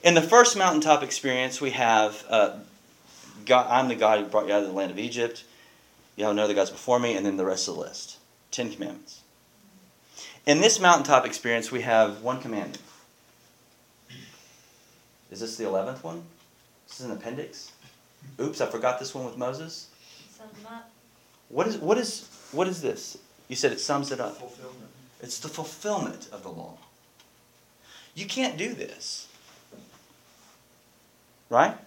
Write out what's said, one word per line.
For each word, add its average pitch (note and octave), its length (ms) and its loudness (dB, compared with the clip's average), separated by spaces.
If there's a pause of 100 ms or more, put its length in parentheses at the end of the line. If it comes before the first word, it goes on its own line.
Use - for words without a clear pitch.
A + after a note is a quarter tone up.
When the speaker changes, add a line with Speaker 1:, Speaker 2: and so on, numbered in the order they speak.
Speaker 1:
in F3 120 8
the D#3+ 80 8
first A3+ 340 8
mountaintop D#3 460 4
experience, B2+ 580 -4
we C#3 120 -2
have, A2 560 2
uh, G#2+ 280 4 (920)
God, B2 240 6
"I'm B2+ 180 4
the A#2+ 60 -2
God G#2+ 240 4
who G#2 80 -2
brought G#2+ 220 0
you G2+ 60 2
out G#2 80 4
of G2 60 -2
the F#2 60 -6
land F#2+ 160 -2
of F#2 80 -8
Egypt. A#2 460 -4 (720)
You G2+ 80 -4
have G#2+ 100 2
no G#2 100 2
other G#2 100 2
gods F#2+ 160 2
before - 280 0
me," A#2+ 180 0
and F#2+ 80 -4
then G2 120 0
the F#2+ 80 -2
rest F#2 240 -2
of F2 60 -6
the D#2 60 -8
list. - 360 -12 (340)
Ten A#2 220 -6
Commandments. - 480 -14 (1300)
In D3+ 140 6
this G#3+ 200 6
mountaintop D3 460 6
experience, A#2 440 -4
we B2 120 -4
have A2 400 2
one B2+ 180 -4
commandment. G#2+ 380 -8 (2500)
Is F#2+ 100 -14
this A2+ 160 -10
the A2 100 -6
eleventh G2 360 -4
one? E2 220 -12 (640)
This - 120 -18
is B2+ 60 -12
an A2+ 60 -8
appendix. - 580 -12 (680)
Oops, G#2 200 -4
I B2 60 0
forgot B2 320 -2
this C3+ 160 -12
one C3 100 -8
with A#2 120 -12
Moses. C3+ 500 -10 (500)
Speaker 2:
Sums A3 200 -20
them G#3 160 -20
up. A3+ 180 -16 (580)
Speaker 1:
What D3+ 200 -2
is, A3 100 -6
what F3+ 200 2
is, - 300 -8 (240)
what E3+ 140 0
is F3 160 -6
this? B2 340 -6 (320)
You B2+ 80 -8
said B2+ 160 2
it - 80 -8
sums C#3 320 -2
it B2 80 -8
up. A2 180 -8
Speaker 3:
Fulfillment. - 520 -20 (320)
Speaker 1:
It's B2+ 160 -12
the D#3 100 -12
fulfillment E3 840 -8
of G2+ 100 -16
the F#2 80 -16
law. E2+ 280 -16 (1400)
You F#3+ 120 -10
can't B3 300 -4
do G#3+ 180 -6
this. - 540 -12 (2250)
Right? D3 280 4 (100)